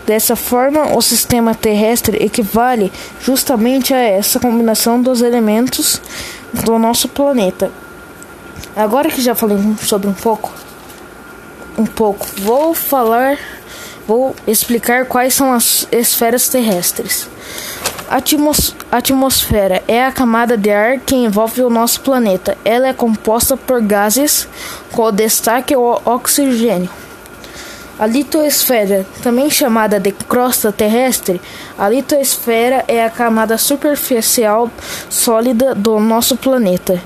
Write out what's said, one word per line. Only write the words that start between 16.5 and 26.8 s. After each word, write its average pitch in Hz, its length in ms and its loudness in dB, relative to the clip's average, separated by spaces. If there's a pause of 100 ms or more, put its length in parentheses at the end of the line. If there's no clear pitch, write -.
Atmos-, 294 680 0 (160)
atmosfera 233 960 2
é 233 160 2
a 262 80 0
camada 233 440 2
de 208 140 2
ar 220 300 2
que 262 160 0
envolve 226 460 2
o 247 80 2
nosso 233 320 0
planeta. 226 600 0
Ela 247 220 2
é 262 60 0
composta 226 640 0
por 247 260 0
gases, 208 640 2 (460)
com 226 180 2
destaque 220 640 0
o 240 300 2
oxigênio. 233 840 0 (1120)